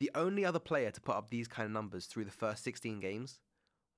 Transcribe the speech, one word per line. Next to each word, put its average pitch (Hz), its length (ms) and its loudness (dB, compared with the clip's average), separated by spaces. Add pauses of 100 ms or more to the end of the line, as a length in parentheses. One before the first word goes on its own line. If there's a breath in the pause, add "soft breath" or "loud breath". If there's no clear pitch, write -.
The - 140 2
only 196 320 4
other 170 140 4
player 135 320 2
to - 80 -12
put 110 160 2
up 104 120 -2
these 120 200 0
kind 113 180 -2
of 107 60 -2
numbers 101 340 -2
through 110 180 -4
the 98 60 -8
first 107 340 -2
sixteen 113 360 -4
games, 104 400 -4 (580)